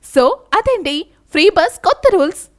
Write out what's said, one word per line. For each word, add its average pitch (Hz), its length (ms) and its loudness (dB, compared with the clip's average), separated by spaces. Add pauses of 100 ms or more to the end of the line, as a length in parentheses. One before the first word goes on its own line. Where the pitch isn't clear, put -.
(140)
So 254 120 4 (340)
అదండి 339 380 -4 (360)
ఫ్రీ 302 120 2 (140)
బస్ 339 180 -2 (100)
కొత్త 554 280 2
రూల్స్. 311 280 -2 (160)